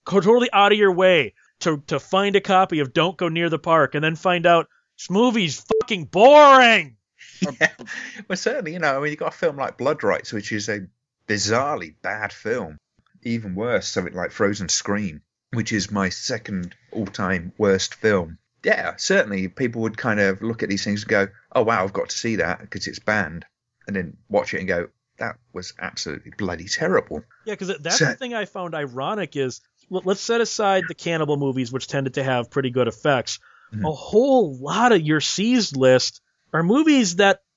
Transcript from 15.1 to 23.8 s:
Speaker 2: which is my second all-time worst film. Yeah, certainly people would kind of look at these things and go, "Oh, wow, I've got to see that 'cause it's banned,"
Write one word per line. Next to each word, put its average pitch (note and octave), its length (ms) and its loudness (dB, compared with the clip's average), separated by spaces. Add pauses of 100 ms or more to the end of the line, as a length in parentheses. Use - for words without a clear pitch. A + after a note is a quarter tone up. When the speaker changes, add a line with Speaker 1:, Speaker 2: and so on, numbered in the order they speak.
Speaker 2:
which A2+ 200 -4
is G2+ 180 -2
my G2 180 -2
second F#2 680 -8 (180)
all-time F#2+ 640 -6
worst G2 360 0
film. F2+ 440 -2 (240)
Yeah, - 340 -2
certainly G#2 520 0
people A#2 340 -4
would G#2+ 160 -4
kind G#2+ 220 0
of G2 220 0
look A2+ 200 -6
at - 80 -4
these G2 140 -4
things G#2 180 -4
and G2+ 80 -16
go, G2 180 2 (240)
"Oh, B2+ 120 2
wow, G#2+ 200 0
I've G2 80 -6
got - 180 -6
to - 60 -8
see A2+ 200 -4
that E2+ 340 -4
'cause - 160 -10
it's - 120 -12
banned," F2 460 -4 (420)